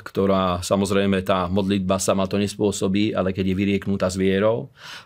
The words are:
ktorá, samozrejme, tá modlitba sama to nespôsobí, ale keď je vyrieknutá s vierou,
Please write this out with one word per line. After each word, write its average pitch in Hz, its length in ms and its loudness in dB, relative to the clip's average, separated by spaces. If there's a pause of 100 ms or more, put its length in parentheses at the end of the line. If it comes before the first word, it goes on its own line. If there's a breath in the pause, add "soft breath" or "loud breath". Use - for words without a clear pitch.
ktorá, 95 560 0
samozrejme, 98 640 0
tá 92 240 0
modlitba 95 480 0
sama 95 320 0
to 101 80 0
nespôsobí, 101 720 0
ale 95 240 -2
keď 95 160 -2
je 92 80 0
vyrieknutá 98 480 0
s 92 80 -2
vierou, 98 560 0 (360 loud breath)